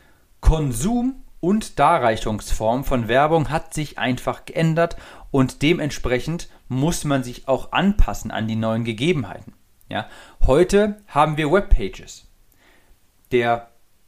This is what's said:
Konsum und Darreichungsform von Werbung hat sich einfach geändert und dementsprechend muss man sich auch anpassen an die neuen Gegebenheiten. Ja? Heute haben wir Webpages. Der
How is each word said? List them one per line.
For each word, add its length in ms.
Konsum 840
und 400
Darreichungsform 1040
von 240
Werbung 420
hat 240
sich 240
einfach 480
geändert 500
und 300
dementsprechend 880
muss 360
man 200
sich 240
auch 240
anpassen 600
an 160
die 80
neuen 280
Gegebenheiten. 680
Ja? 180
Heute 520
haben 300
wir 140
Webpages. 760
Der 380